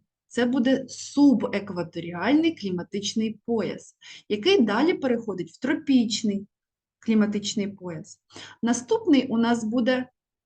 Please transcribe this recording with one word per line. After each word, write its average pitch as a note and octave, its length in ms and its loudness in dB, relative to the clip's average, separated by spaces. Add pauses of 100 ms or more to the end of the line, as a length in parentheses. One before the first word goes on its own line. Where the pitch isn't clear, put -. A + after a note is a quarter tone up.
(280)
це A#3+ 180 -2
буде B3+ 420 2
субекваторіальний G3+ 1700 0
кліматичний G3+ 920 -6
пояс, - 500 -4 (320)
який C#4 340 2
далі A3+ 320 2
переходить A3+ 560 -4
в - 100 -20
тропічний A#3+ 880 0 (520)
кліматичний G#3 680 0
пояс. F3+ 520 -14 (420)
Наступний B3+ 640 2
у A3+ 120 -2
нас A#3 260 2
буде B3+ 440 0 (380)